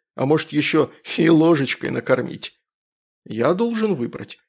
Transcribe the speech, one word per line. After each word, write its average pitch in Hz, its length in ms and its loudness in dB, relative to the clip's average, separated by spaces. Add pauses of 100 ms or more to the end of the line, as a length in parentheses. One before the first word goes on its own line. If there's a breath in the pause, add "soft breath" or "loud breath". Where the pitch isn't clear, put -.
(160)
А 135 100 -2
может, 151 280 0
еще 147 380 0 (260 loud breath)
и 160 120 2
ложечкой 160 600 2
накормить?» 127 640 -4 (720)
«Я 117 280 0
должен 220 420 -2
выбрать. - 420 -8 (120)